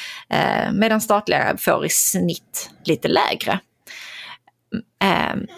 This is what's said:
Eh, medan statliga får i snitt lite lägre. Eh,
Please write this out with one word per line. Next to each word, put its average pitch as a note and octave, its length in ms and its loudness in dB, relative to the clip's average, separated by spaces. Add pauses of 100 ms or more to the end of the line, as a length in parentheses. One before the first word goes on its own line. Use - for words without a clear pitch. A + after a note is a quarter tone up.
(300)
Eh, - 420 2
medan A3 300 2
statliga G#3 580 2
får D3+ 260 2
i D#3 40 -2
snitt - 800 -2 (160)
lite - 220 0
lägre. - 520 0 (1400)
Eh, - 320 2 (220)